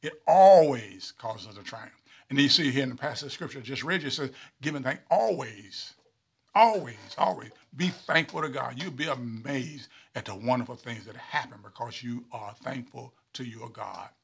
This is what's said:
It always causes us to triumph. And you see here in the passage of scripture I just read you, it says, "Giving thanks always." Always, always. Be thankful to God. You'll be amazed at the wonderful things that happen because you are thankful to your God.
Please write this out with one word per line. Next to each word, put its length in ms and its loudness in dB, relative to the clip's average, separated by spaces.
It 240 -10
always 840 8
causes 360 -12
us 60 -18
to 80 -18
triumph. 400 -16
And 100 0
you 100 6
see 220 4
here 120 0
in 80 -2
the 60 -12
passage 300 -6
of 60 -10
scripture 280 -12
I 20 -14
just 200 -8
read 200 -2
you, 60 -6
it 40 -4
says, 180 -6
"Giving 220 -4
thanks 280 -4
always." 840 -2
Always, 420 4
always. 340 0
Be 120 0
thankful 540 -2
to 60 -4
God. 320 -6
You'll 120 -8
be 160 -6
amazed 800 -6
at 120 -8
the 80 -10
wonderful 400 -2
things 320 -14
that 100 -18
happen 460 -8
because 400 -12
you 280 -8
are 320 -12
thankful 520 -12
to 120 -12
your 260 -14
God. 380 -12